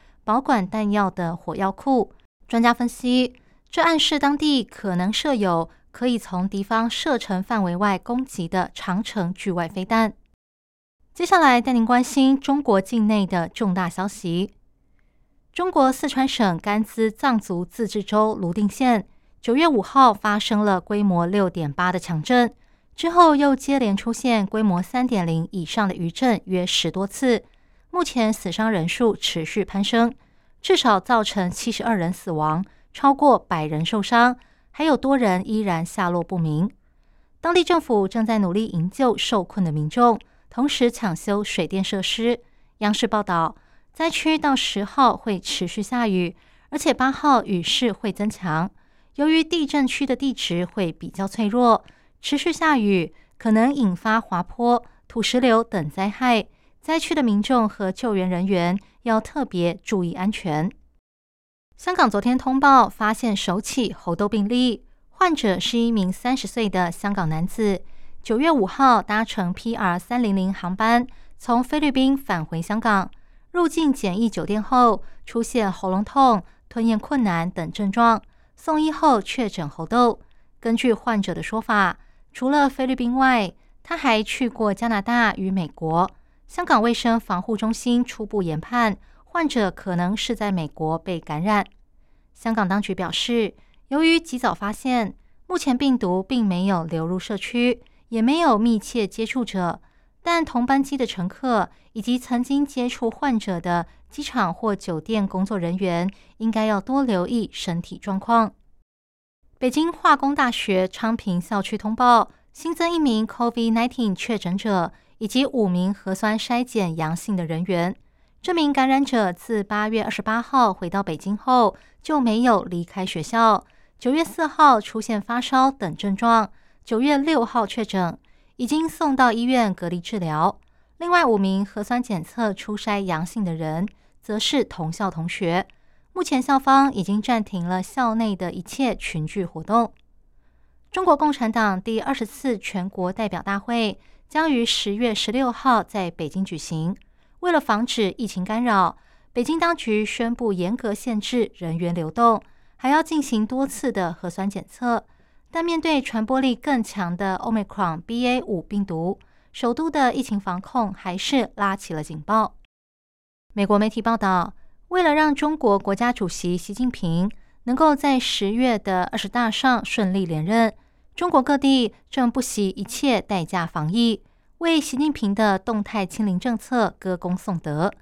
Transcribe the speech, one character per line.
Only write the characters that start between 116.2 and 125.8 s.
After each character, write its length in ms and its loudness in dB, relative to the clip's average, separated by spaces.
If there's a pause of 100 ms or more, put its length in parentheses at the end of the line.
筛 260 -2
检 340 -2
阳 180 -2
性 200 -4
的 80 -2
人 200 -4
员。 320 0 (440)
这 140 -4
名 180 2
感 160 2
染 160 4
者 300 0
自 300 -4
八 260 -2
月 140 -2
二 80 -6
十 100 -8
八 180 -2
号 320 2
回 160 -6
到 140 -2
北 160 -6
京 180 -4
后 400 4 (280)
就 180 0
没 220 2
有 220 4
离 180 -6
开 200 -8
学 200 -6
校， 420 2 (320)
九 140 -2
月 120 2
四 220 -4
号 340 6
出 220 -8
现 180 -2
发 220 -4
烧 300 2
等 240 -6